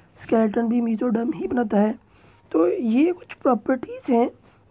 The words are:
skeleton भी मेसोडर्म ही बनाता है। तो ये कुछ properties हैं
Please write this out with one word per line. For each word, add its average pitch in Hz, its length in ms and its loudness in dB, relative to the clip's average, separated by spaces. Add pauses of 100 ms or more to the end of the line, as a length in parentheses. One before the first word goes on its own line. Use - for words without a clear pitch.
(160)
skeleton 226 520 0
भी 233 140 0
मेसोडर्म 233 520 -2
ही 370 140 -6
बनाता 226 320 0
है। 214 200 0 (520)
तो 330 160 2
ये 302 440 2
कुछ - 220 -12
properties 269 760 -2
हैं 240 200 2 (400)